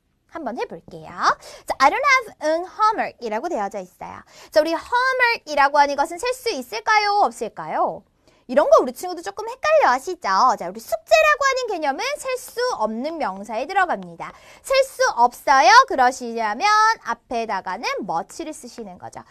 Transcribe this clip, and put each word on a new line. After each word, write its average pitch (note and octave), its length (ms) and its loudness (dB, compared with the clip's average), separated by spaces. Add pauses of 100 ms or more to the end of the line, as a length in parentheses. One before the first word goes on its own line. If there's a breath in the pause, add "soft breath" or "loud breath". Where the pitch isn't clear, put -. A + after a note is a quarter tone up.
(280)
한번 C4+ 300 -10
해볼게요. E3 520 -12 (560 loud breath)
자, - 140 -6
"I C#4 120 6
don't A4+ 100 -2 (100)
have B4+ 220 0 (100)
a E4 240 -2
homework"이라고 C4+ 800 -4
되어져 G#3 300 -4
있어요. F3+ 420 -16 (300 loud breath)
자, D#4 100 4
우리 D#4+ 100 0
homework이라고 A4+ 1040 2
하는 C#4+ 180 4
것은 D#4+ 220 -2
셀 B4 160 -4
수 - 160 -6
있을까요? G#4 720 0
없을까요? A3 840 -4 (480 soft breath)
이런 D4+ 180 4
거 D5 120 8
우리 B3+ 100 -4
친구도 F4+ 300 -10
조금 G#4 260 -10
헷갈려 B4+ 460 2
하시죠? D#4+ 260 -6 (400)
자, F3+ 80 -8
우리 G#3 140 -10
숙제라고 D#5 640 2
하는 B4+ 220 -2
개념은 D#4+ 360 -4 (140)
셀 B4+ 200 -6
수 - 220 -12 (200)
없는 A#3 380 -6
명사에 A3 480 -6
들어갑니다. G3+ 680 -4 (280 loud breath)
"셀 C5+ 220 2
수 B4+ 320 0
없어요." C#4 540 4 (180)
그러시려면 B3 800 -2 (380)
앞에다가는 A3+ 840 -6 (140)
much를 G3+ 500 -8
쓰시는 A3+ 460 -16
거죠. - 340 -16